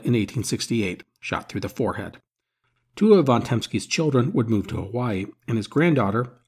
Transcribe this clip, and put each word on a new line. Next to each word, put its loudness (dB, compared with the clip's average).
in 2
eighteen -2
sixty-eight, -4
shot -8
through -6
the -6
forehead. -4
Two 6
of 6
von 4
Tempsky's -4
children 2
would 0
move 0
to -6
Hawaii, -4
and -2
his -4
granddaughter, 2